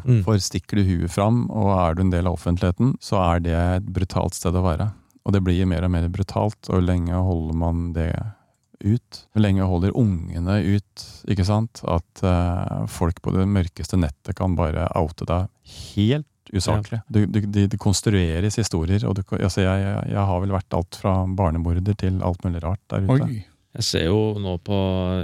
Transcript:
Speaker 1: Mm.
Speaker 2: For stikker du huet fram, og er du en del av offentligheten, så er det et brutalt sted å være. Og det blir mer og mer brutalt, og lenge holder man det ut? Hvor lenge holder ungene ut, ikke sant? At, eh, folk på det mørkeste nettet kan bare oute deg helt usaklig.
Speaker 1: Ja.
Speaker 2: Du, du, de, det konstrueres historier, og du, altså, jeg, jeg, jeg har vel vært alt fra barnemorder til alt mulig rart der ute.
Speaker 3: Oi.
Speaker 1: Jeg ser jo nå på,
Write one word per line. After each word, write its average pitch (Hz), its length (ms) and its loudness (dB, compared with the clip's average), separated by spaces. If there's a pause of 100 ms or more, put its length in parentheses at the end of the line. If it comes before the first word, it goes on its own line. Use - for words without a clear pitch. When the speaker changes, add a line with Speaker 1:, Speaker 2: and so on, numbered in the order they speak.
Speaker 1:
Mm. 127 160 4
Speaker 2:
For 104 160 2
stikker 98 400 -4
du 101 80 4
huet 87 240 0
fram, 110 300 2 (100)
og 101 240 0
er 87 240 2
du 95 60 2
en 95 100 2
del 87 160 2
av 87 80 -2
offentligheten, 90 540 0 (100)
så - 160 -2
er 87 240 4
det 85 140 0
et 90 400 0
brutalt 90 420 -2
sted 87 160 -2
å 90 80 0
være. 90 240 0 (400)
Og 101 80 0
det 98 80 4
blir 90 240 2
mer 90 220 0
og - 80 0
mer 85 180 0
brutalt, 101 560 -4
og 92 160 2
lenge 87 320 0
holder 82 400 0
man 82 220 0 (140)
det 80 180 -2 (720)
ut? - 380 -2 (100)
Hvor 107 140 0
lenge 95 180 2
holder 92 320 0
ungene 90 640 0
ut, 98 460 -2 (260)
ikke 95 160 0
sant? 107 400 -2
At, - 320 -2
eh, 90 640 0
folk 87 400 -4
på 90 80 0
det 95 160 2
mørkeste 92 480 -2
nettet 87 400 -2
kan 92 220 0
bare 82 340 0
oute 82 320 -2
deg 90 240 0 (460)
helt 123 580 -2
usaklig. 104 480 -2
Speaker 1:
Ja. - 80 -16
Speaker 2:
Du, 104 160 4
du, 101 160 0
de, 101 320 2
det 101 80 -4
konstrueres 95 800 0
historier, 92 480 0
og 98 80 0
du, 95 80 -4 (160)
altså, 95 240 2
jeg, 95 160 2
jeg, 98 320 -4
jeg 101 160 2
har 90 160 0
vel 98 80 -2
vært 92 240 -2
alt - 240 -4
fra 95 240 2
barnemorder 90 720 0
til 95 240 0
alt 90 240 -2
mulig 87 160 -4
rart 87 320 -6
der 98 160 0
ute. 131 160 4
Speaker 3:
Oi. 120 160 -4 (340)
Speaker 1:
Jeg 113 80 -4
ser - 220 0
jo 98 140 2 (200)
nå 95 140 -4 (100)
på, 101 120 -2 (480)